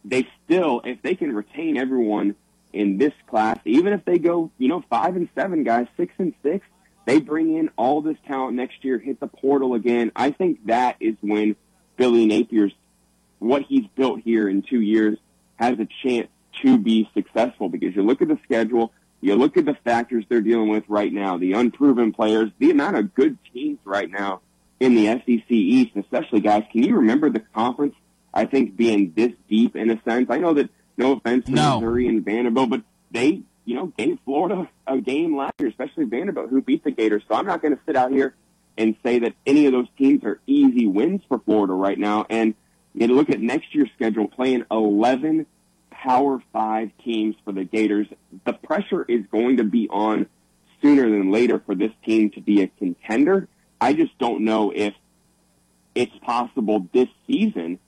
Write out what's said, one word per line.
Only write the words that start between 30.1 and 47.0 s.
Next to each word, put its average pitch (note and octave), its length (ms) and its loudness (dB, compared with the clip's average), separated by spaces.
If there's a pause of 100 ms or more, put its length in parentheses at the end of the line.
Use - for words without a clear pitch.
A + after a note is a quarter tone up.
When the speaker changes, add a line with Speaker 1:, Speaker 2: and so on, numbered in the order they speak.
Speaker 1:
I B2+ 80 0
know E3+ 160 2
that, C#3+ 160 0 (260)
no C3 160 2
offense A#2+ 340 -2
to B2+ 60 -4
Speaker 2:
No. C#3+ 280 2
Speaker 1:
Missouri A#2+ 280 0
and G#2+ 160 0
Vanderbilt, A#2 460 0
but B2+ 120 -4 (280)
they, D3 320 0 (220)
you A#2 100 -6
know, D#3 120 -8
gave D3 380 -4
Florida E3+ 440 -4 (180)
a C3+ 120 -2
game C#3+ 380 -2
last C#3 220 -6
year, C#3+ 100 -2
especially C#3+ 360 -6
Vanderbilt, B2 460 -6
who C3 100 2
beat C#3 240 -4
the D3+ 60 -2
Gators. A2 360 0
So G#2+ 80 -4
I'm C3+ 120 -2
not F#3+ 160 -4
gonna D3 240 0
sit D3+ 100 -2
out B2+ 160 2
here C3+ 220 0 (420)
and A2 260 0
say A#2+ 180 0
that A#2 140 -4 (120)
any C#3+ 200 4
of C3 60 4
those B2 240 0
teams C3+ 280 2
are G2+ 220 -4
easy C3 400 4
wins C3 420 0
for B2 100 -2
Florida G#2+ 340 0
right F#2+ 260 -2
now. G#2 300 -2
And A2+ 260 0 (400)
you A#2 120 0
look B2+ 240 4
at A#2 100 -2
next A#2+ 340 -4
year's D3 220 0
schedule, A2 320 -2
playing C3 420 -2
eleven B2 760 0 (440)
Power C3 520 0 (100)
Five A2 380 -4 (140)